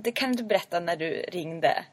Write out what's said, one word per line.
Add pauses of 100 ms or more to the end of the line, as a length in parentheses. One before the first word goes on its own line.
det
kan
du
berätta
när
du
ringde